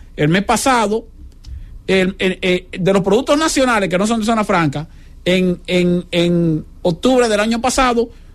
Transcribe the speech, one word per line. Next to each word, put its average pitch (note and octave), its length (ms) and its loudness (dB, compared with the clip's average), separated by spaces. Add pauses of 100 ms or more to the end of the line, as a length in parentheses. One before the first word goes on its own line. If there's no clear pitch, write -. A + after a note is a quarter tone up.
(140)
el D3+ 140 0
mes G3 160 2
pasado, A3+ 600 0 (800)
el, F#3+ 320 0
el, F#3 240 -2
eh, F3+ 260 -2 (100)
de F#3 140 0
los F#3+ 100 2
productos B3+ 360 2
nacionales B3+ 500 0
que F3 80 -2
no G3 100 0
son A3+ 140 -2
de G#3 60 -2
zona A3 180 0
franca, D#3+ 440 0 (360)
en, F3+ 420 0
en, F3 440 0
en E3+ 560 0 (160)
octubre A#3+ 460 2
del G#3 120 0
año A3+ 200 -2
pasado, B3 500 0 (240)